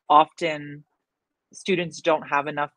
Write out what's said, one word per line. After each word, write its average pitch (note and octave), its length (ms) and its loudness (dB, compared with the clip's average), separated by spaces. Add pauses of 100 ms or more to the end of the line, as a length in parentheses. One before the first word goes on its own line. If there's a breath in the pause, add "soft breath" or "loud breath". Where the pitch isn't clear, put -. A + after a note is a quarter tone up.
(100)
often D3 760 2 (680)
students F3 480 -4
don't D#3 260 0
have C#3+ 200 -2
enough D3 280 -6